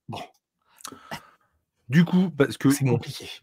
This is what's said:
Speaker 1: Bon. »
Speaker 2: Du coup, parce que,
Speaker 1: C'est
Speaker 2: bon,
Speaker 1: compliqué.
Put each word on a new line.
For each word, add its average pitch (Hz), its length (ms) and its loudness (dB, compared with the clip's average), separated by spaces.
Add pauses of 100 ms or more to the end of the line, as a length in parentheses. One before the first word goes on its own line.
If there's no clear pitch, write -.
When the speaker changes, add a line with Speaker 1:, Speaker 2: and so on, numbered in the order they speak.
Speaker 1:
Bon. » 107 100 -10 (1700)
Speaker 2:
Du 160 160 6
coup, 185 260 2
parce 139 260 0
que, 135 140 2
Speaker 1:
C'est 139 140 0
Speaker 2:
bon, 127 80 2
Speaker 1:
compliqué. - 360 -4 (140)